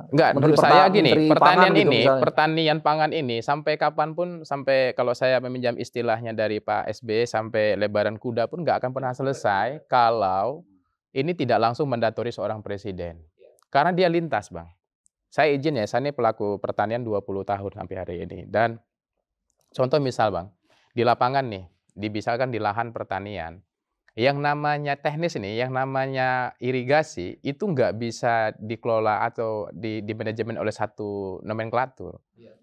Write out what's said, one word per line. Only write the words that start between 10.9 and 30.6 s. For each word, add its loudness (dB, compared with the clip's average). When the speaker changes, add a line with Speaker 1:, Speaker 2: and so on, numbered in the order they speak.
Speaker 1:
ini -2
tidak 2
langsung 0
mandatori -2
seorang -6
presiden. -10
Karena 2
dia 2
lintas, -2
Bang. -16
Saya 2
izin 0
ya, 0
saya -2
ini -2
pelaku 0
pertanian -2
dua -2
puluh -6
tahun -6
sampai -12
hari -8
ini. -12
Dan 0
contoh 2
misal, 0
Bang, -6
di 2
lapangan 2
nih, -8
di, -6
misalkan -2
di -4
lahan -4
pertanian, -8
yang 0
namanya -2
teknis -4
ini, -6
yang -4
namanya -2
irigasi, -2
itu -6
nggak 0
bisa -2
dikelola -2
atau -6
di, -6
di -8
manajemen -6
oleh -4